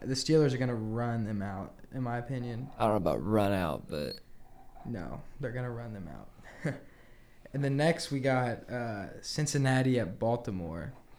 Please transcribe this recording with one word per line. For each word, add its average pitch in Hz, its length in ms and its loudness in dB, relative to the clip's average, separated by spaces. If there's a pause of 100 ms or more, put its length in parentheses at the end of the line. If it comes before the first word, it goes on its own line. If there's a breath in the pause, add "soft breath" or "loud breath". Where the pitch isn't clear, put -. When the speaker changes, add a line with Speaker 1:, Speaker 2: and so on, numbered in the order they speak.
Speaker 1:
I, - 20 -10
the 127 100 -2
Steelers 151 380 6
are 127 60 0
gonna 123 160 0
run 113 500 0
them 104 180 -2
out, 98 320 -6 (200)
in 131 80 -4
my 120 160 -2
opinion. 120 580 -4
Speaker 2:
I - 60 0
don't 113 100 6
know 107 40 4
about 78 280 2
run 104 280 6
out, 82 360 0
but 73 260 -2 (680)
Speaker 1:
No, 85 360 -6 (200)
they're 127 120 -4
gonna 123 180 -4
run 117 240 -8
them 98 180 -8
out. - 680 -8
<laughs> - 40 -18 (680 loud breath)
And 139 80 0
then 139 140 2
next 160 340 4
we 139 80 0
got, 127 520 2
uh, 113 380 -4 (120)
Cincinnati 131 800 4
at 98 180 -2
Baltimore. 92 760 -2 (240)